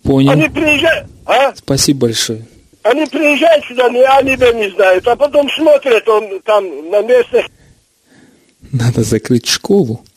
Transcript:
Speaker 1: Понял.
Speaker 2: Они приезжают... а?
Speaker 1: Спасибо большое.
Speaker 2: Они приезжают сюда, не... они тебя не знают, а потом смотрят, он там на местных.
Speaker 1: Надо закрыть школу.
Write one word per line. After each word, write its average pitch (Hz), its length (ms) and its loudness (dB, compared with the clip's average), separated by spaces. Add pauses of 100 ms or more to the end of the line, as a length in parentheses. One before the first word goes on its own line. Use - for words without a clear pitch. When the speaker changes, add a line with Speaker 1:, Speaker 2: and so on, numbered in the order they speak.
Speaker 1:
Понял. 135 300 2
Speaker 2:
Они 156 180 2
приезжают... 302 560 0 (220)
а? 247 280 0
Speaker 1:
Спасибо 135 520 -2
большое. 113 400 -6 (340)
Speaker 2:
Они 277 240 0
приезжают 294 600 0
сюда, 247 240 -2
не... 240 120 0
они 269 340 4
тебя 254 180 2
не 214 180 -4
знают, 185 360 0
а 240 80 2
потом 285 360 0
смотрят, 277 580 0
он 208 320 -2
там 180 480 -4
на 208 140 0
местных. 240 420 0 (1300)
Speaker 1:
Надо 117 320 -2
закрыть 113 440 -2
школу. 143 540 -2 (160)